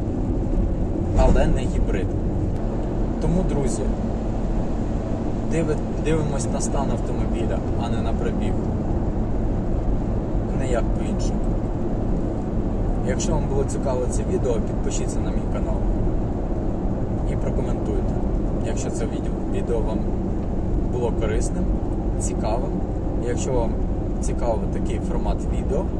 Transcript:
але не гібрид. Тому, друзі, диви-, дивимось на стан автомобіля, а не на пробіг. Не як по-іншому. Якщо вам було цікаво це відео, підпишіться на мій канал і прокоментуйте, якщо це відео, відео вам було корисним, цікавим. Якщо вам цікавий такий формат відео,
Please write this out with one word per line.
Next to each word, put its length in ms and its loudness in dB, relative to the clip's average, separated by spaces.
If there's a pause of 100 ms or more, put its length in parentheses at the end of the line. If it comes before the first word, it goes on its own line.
(1200)
але 280 6
не 140 4
гібрид. 460 2 (1160)
Тому, 260 2
друзі, 340 0 (1700)
диви-, 240 0 (280)
дивимось 480 0
на 80 -2
стан 300 0
автомобіля, 680 0 (240)
а 60 -2
не 140 0
на 100 0
пробіг. 400 0 (2000)
Не 120 0
як 140 2
по-іншому. 560 0 (1700)
Якщо 240 0
вам 160 2
було 160 2
цікаво 360 0 (100)
це 120 0 (100)
відео, 220 2
підпишіться 680 0
на 100 0
мій 220 0
канал 240 0 (1600)
і 40 0
прокоментуйте, 760 0 (520)
якщо 240 -2
це 140 -2
відео, 280 -2 (200)
відео 280 0
вам 180 0 (960)
було 280 0
корисним, 440 0 (560)
цікавим. 500 0 (580)
Якщо 240 -2
вам 180 2 (500)
цікавий 520 0
такий 360 0
формат 280 0 (220)
відео, 260 0 (160)